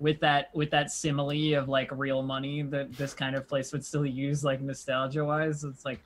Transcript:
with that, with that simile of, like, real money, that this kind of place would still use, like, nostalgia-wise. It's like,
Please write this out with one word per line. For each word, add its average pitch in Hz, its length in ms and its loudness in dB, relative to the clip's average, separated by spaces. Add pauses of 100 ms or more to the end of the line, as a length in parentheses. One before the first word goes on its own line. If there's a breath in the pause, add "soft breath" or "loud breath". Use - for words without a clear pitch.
with 151 200 4
that, 143 340 4
with 151 160 0
that 147 200 2
simile 147 640 0
of, 135 140 2
like, 131 240 2
real 135 300 0
money, 135 400 -2
that 139 320 -4
this 139 200 -4
kind 135 220 -2
of 135 120 -4
place 135 240 -2
would 147 120 -4
still 147 220 0
use, 139 380 0
like, 135 160 2
nostalgia-wise. 147 1000 0
It's 139 220 -10
like, 127 220 -6